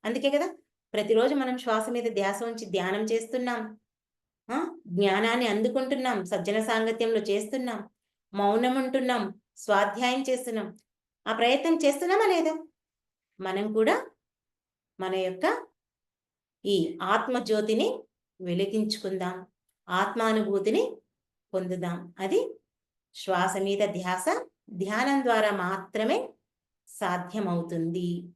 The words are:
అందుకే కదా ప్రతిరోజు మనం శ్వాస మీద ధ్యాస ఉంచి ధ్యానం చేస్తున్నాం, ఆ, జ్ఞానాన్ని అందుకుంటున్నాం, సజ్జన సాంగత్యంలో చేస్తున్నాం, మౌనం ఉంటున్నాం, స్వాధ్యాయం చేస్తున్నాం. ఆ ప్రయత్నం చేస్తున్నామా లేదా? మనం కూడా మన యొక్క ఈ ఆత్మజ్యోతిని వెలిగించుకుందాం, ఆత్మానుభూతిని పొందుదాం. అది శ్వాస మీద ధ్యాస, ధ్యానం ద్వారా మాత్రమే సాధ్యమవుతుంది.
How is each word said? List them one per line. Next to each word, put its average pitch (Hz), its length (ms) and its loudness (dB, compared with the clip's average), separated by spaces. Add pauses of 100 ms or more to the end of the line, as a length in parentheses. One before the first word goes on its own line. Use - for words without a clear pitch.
అందుకే 240 240 0
కదా 311 260 0 (380)
ప్రతిరోజు 226 420 4
మనం 254 220 0
శ్వాస 226 320 0
మీద 233 220 -2
ధ్యాస 196 320 0
ఉంచి 226 220 -6
ధ్యానం 190 360 0
చేస్తున్నాం, 226 760 -2 (720)
ఆ, 311 360 -4
జ్ఞానాన్ని 208 600 2
అందుకుంటున్నాం, 247 800 0
సజ్జన 202 380 -2
సాంగత్యంలో 226 540 0
చేస్తున్నాం, 208 720 -4 (440)
మౌనం 233 500 2
ఉంటున్నాం, 247 580 -2 (160)
స్వాధ్యాయం 220 720 2
చేస్తున్నాం. 240 480 -4 (500)
ఆ 220 80 0
ప్రయత్నం 277 420 4
చేస్తున్నామా 349 480 4
లేదా? 320 400 2 (760)
మనం 196 340 -2
కూడా 320 380 2 (880)
మన 185 160 -2
యొక్క 190 520 -2 (1000)
ఈ 175 360 0
ఆత్మజ్యోతిని 220 1000 0 (380)
వెలిగించుకుందాం, 190 1040 -2 (420)
ఆత్మానుభూతిని 214 1080 0 (580)
పొందుదాం. 180 680 -4
అది 330 400 -2 (560)
శ్వాస 185 420 0
మీద 196 300 0
ధ్యాస, 185 540 -2 (280)
ధ్యానం 226 540 0
ద్వారా 220 280 4
మాత్రమే 202 800 -2 (580)
సాధ్యమవుతుంది. 175 1400 -2 (120)